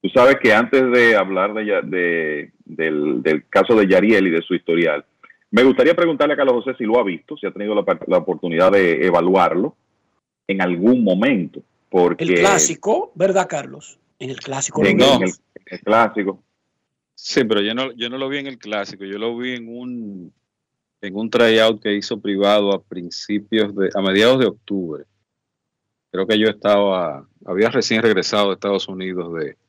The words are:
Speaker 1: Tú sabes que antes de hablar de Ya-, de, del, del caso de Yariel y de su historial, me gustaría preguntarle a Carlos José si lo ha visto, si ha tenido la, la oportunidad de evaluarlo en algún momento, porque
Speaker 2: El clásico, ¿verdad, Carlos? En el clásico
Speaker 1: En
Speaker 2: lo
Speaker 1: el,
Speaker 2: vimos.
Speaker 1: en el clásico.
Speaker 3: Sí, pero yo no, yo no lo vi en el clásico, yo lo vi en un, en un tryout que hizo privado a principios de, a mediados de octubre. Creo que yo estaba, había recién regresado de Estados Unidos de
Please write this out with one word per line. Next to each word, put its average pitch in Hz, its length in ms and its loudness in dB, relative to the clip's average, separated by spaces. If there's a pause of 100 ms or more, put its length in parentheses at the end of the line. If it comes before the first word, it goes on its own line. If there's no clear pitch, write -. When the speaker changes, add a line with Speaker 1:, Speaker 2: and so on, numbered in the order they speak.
Speaker 1:
Tú 98 80 -4
sabes 131 300 6
que 113 120 4
antes 123 400 2
de 117 240 6
hablar 95 380 0
de 107 120 -6
Ya-, 98 160 0
de, 82 680 -4 (120)
del, 76 580 -4
del 76 260 -2
caso 98 260 2
de 101 140 4
Yariel 95 400 4
y - 20 0
de 82 120 -2
su - 120 -6
historial, 82 500 -2 (460)
me 117 140 4
gustaría 135 300 4
preguntarle 151 400 0
a - 20 -4
Carlos 127 280 0
José 131 120 -6
si 123 80 -6
lo 113 160 2
ha - 20 0
visto, 98 340 -6
si - 100 -10
ha 92 40 -4
tenido 104 240 -6
la, 98 320 0
la 92 120 2
oportunidad 87 520 0
de 87 340 2
evaluarlo 90 680 2 (720)
en 98 140 -4
algún 92 420 2
momento, 95 580 0 (280)
porque 87 360 0
Speaker 2:
El 175 100 0
clásico, 196 800 0
¿verdad, 185 340 0
Carlos? 139 500 -12 (200)
En 127 120 -10
el 127 100 -12
clásico - 440 -6
Speaker 1:
En 95 140 2
Speaker 2:
lo 120 60 6
Speaker 1:
el, 135 140 4
Speaker 2:
vimos. 92 220 -4 (140)
Speaker 1:
en - 120 -20
el 90 140 -16
clásico. 104 640 0 (720)
Speaker 3:
Sí, - 300 -2
pero 107 180 0
yo 110 120 -2
no, 131 180 -6
yo 117 180 -10
no 131 80 -10
lo 135 100 -6
vi 143 100 -6
en 139 80 -10
el 131 120 -14
clásico, 101 460 -10
yo 98 140 -10
lo 117 180 -6
vi 127 180 -8
en 117 140 -14
un, 117 640 -14 (680)
en 98 160 -12
un 107 140 -6
tryout 113 520 2
que 104 120 -2
hizo 101 260 -6
privado 101 520 0
a 95 100 -4
principios 101 920 -6
de, 98 200 -2
a 98 80 -2
mediados 107 360 2
de 123 80 2
octubre. 87 580 -8 (1040)
Creo 92 160 -4
que 110 120 2
yo 110 100 2
estaba, 98 800 0 (180)
había 101 260 0
recién 113 320 -2
regresado 104 460 0
de 95 60 -2
Estados 98 340 -4
Unidos 92 460 -10
de 76 220 -10 (120)